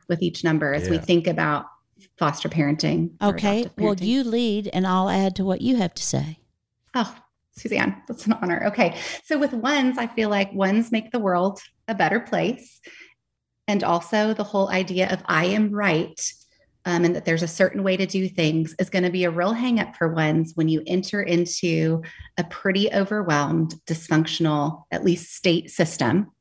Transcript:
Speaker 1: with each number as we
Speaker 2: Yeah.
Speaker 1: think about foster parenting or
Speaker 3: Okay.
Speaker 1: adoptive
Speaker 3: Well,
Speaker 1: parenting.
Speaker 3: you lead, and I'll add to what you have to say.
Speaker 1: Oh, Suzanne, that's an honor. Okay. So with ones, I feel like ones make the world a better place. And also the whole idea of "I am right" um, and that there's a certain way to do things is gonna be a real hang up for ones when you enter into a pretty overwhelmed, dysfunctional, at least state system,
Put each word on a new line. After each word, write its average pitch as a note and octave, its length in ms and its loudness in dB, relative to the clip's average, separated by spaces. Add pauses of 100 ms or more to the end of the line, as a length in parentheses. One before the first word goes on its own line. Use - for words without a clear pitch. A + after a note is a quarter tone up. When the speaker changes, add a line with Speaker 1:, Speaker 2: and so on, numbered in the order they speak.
Speaker 1:
with E3+ 120 -2
each E3+ 220 -2
number D3+ 320 2
as D3 160 -2
we E3+ 60 2
Speaker 2:
Yeah. D#3+ 60 -2
Speaker 1:
think E3+ 260 2
about D#3 380 0 (520)
foster D3+ 300 0
parenting D#3+ 640 0 (100)
or G#3 80 2
Speaker 3:
Okay. G#3 320 0
Speaker 1:
adoptive - 240 -6
Speaker 3:
Well, G#3 100 4
Speaker 1:
parenting. F3+ 140 -4
Speaker 3:
you B3+ 160 2
lead, A3 480 -2
and F#3 120 0
I'll F#3 240 2
add F#3+ 280 0
to F#3+ 80 -2
what F#3 160 0
you B3+ 160 2
have F#3 180 0
to - 80 -8
say. D3 380 -4 (560)
Speaker 1:
Oh, A#3+ 180 -2 (380)
Suzanne, - 560 -2
that's - 180 -8
an G#3+ 60 2 (100)
honor. E3+ 240 -2
Okay. G#3 320 2 (260)
So D#4 140 -2
with C#4+ 140 0
ones, B3+ 440 0
I A#3 120 -4
feel A3 200 0
like G3 240 0
ones G3 380 2
make A3 220 -2
the B3 80 0
world F#3+ 400 2 (260)
a A3 80 -4
better F#3+ 240 2
place. F#3+ 640 -4 (880)
And G3+ 160 2
also G#3+ 500 2
the G#3+ 100 -4
whole G3 260 0
idea F#3 380 0
of F3+ 180 -2
"I E3+ 200 2
am G#3 240 2
right" G3 500 0 (640)
um, F3 180 2
and F3 100 4
that - 120 -4
there's E3 160 2
a E3+ 60 -2
certain F#3+ 340 0
way F#3+ 160 2
to F#3+ 80 0
do F#3+ 220 -2
things D#3+ 500 0
is F#3 100 -2
gonna F3+ 220 0
be F3+ 140 0
a F3 60 2
real F3 220 0
hang A#3 260 0
up - 160 -2
for E3 200 0
ones D#3+ 400 2
when D#3+ 160 2
you D#3 160 2
enter F3+ 340 -2
into E3 800 0 (380)
a E3 60 0
pretty G3 500 0
overwhelmed, E3 800 0 (120)
dysfunctional, D#3+ 1040 0
at E3+ 140 -6
least E3+ 300 0
state - 360 0
system, D#3+ 600 0 (100)